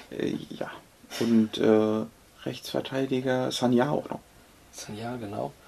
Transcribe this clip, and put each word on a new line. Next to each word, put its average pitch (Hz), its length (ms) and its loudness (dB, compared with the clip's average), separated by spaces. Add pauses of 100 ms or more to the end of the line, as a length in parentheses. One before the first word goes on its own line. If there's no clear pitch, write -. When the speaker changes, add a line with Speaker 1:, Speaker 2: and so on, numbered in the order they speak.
(100)
Speaker 1:
Äh, - 260 -2 (140)
ja. - 200 -8 (500)
Und, 113 380 4
äh, 107 480 4 (380)
Rechtsverteidiger 131 1080 -2
Sagna 123 380 4
auch - 200 -4
noch. - 100 -8 (520)
Speaker 2:
Sagna, 113 440 -10
genau. 120 360 -6 (160)